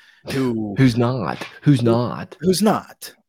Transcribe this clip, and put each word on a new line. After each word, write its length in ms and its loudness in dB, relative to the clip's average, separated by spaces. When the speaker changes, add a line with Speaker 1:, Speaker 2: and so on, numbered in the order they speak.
Speaker 1:
who 460 -4
Speaker 2:
Who's 200 4
not? 460 -2
Who's 180 4
Speaker 1:
who 60 0
Speaker 2:
not? 540 -2
Speaker 1:
who's 220 0
not? 500 -2